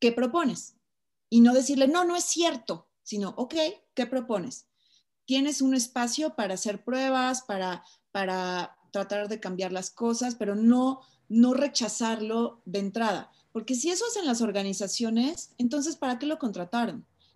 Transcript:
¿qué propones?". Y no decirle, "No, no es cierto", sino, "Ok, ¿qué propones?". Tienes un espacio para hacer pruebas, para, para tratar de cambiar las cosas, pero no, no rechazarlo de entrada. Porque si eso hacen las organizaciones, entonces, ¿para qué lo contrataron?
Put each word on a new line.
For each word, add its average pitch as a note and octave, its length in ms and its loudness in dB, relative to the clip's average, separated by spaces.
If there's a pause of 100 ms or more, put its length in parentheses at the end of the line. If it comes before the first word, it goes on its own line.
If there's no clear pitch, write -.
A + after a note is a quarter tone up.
¿qué A#3 120 4
propones?". B3 640 -2 (520)
Y A#3 120 8
no A#3+ 140 10
decirle, C4 340 4
"No, F4 160 4
no F4 120 0
es F4 80 -2
cierto", D4 680 -2 (120)
sino, G3+ 340 -4
"Ok, B3 180 -4 (400)
¿qué B3 120 0
propones?". A#3 640 -4 (580)
Tienes C4+ 360 0
un C4 120 4
espacio B3 640 -2
para F#3+ 180 -2
hacer G3+ 300 -6
pruebas, B3+ 580 0
para, F#3 420 -6 (280)
para F#3 680 -4 (140)
tratar G3+ 360 -4
de G#3+ 120 -6
cambiar F#3 320 -6
las F#3 180 -6
cosas, A#3 460 -2
pero G#3 200 -2
no, B3 440 4 (280)
no A#3+ 260 6
rechazarlo A3+ 1120 -2
de G3 140 -4
entrada. G3+ 520 -2 (200)
Porque A3+ 240 -4
si C#4+ 140 -2
eso F#4 180 -2
hacen G#4 180 -4
las A#3 160 0
organizaciones, G#3 1160 -2
entonces, C#4 380 -2
¿para B3 220 -4
qué C#4+ 80 -6
lo D#4 120 -2
contrataron? F#3+ 680 -4 (300)